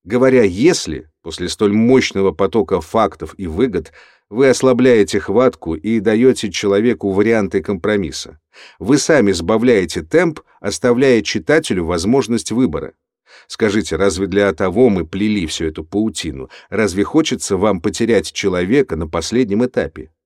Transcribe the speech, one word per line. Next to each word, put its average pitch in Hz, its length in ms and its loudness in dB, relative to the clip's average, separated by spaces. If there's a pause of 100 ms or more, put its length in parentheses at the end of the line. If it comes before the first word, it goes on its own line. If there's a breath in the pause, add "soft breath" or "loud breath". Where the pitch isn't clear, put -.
Говоря 123 380 2
«если», 98 680 0 (100)
после 85 260 -8
столь 101 260 0
мощного 113 580 2
потока 98 500 -2
фактов - 560 -4
и 95 80 -10
выгод, 87 460 -2 (380 soft breath)
вы 131 200 2
ослабляете 123 720 4
хватку 98 560 0
и 107 240 -2
даете 110 500 2
человеку 101 640 0
варианты 104 500 0
компромисса. 98 800 -6 (400 loud breath)
Вы 123 180 2
сами 131 340 4
сбавляете 95 720 2
темп, 160 380 0 (200)
оставляя 123 640 2
читателю 104 640 -2
возможность 104 640 -2
выбора. 110 420 -2 (520 soft breath)
Скажите, 104 500 -2
разве 92 300 0
для 98 280 2
того 98 360 2
мы 90 160 0
плели 101 400 -2
всю 80 200 -6
эту 80 180 -8
паутину? 80 640 -6 (200 loud breath)
Разве 98 340 -2
хочется 131 540 -2
вам 98 220 0
потерять 107 520 -2
человека 92 640 0
на 82 120 -6
последнем 104 560 -2
этапе? 101 460 -6 (160)